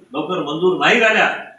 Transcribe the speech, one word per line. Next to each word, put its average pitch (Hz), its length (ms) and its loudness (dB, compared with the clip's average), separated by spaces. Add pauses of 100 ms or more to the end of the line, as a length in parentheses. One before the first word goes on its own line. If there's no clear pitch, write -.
(140)
लवकर 160 260 -4
मंजूर 156 400 0
नाही 170 200 2
झाल्या, 220 280 2 (320)